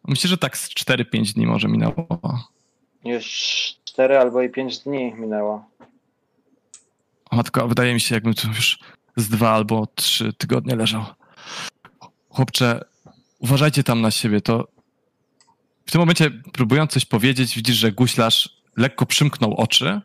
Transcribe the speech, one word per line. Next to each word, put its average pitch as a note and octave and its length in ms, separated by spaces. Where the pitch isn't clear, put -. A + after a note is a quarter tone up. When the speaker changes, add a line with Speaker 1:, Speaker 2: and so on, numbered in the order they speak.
Speaker 1:
Myślę, C#3 220
że F3+ 80
tak - 200
z - 100
cztery, - 360
pięć A2+ 280
dni A2+ 140
może A2+ 220
minęło. A2 380
Speaker 2:
Już A#2+ 200
cztery C3 340
albo B2 240
i B2 80
pięć B2+ 280
dni C3 360
minęło. G#2+ 540
Speaker 1:
Matko, A#2 360
wydaje A#2+ 260
mi A#2 60
się, - 140
jakbym A2+ 200
tu - 140
już A2 300
z A2 120
dwa A2 220
albo A2 440
trzy - 380
tygodnie B2+ 440
leżał. A2 280
Chłopcze, - 560
uważajcie C#3 460
tam A#2 160
na A2 100
siebie, G#2 300
to A#2 280
w - 40
tym D#3+ 80
momencie, E3 320
próbując C3+ 600
coś B2+ 140
powiedzieć, B2 520
widzisz, A#2 200
że G#2+ 160
guślarz A#2 680
lekko B2 300
przymknął C3 480
oczy D#3 500